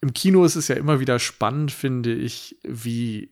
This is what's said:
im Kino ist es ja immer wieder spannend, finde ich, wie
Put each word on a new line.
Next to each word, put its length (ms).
im 120
Kino 320
ist 120
es 100
ja 80
immer 240
wieder 220
spannend, 500
finde 420
ich, 520
wie 680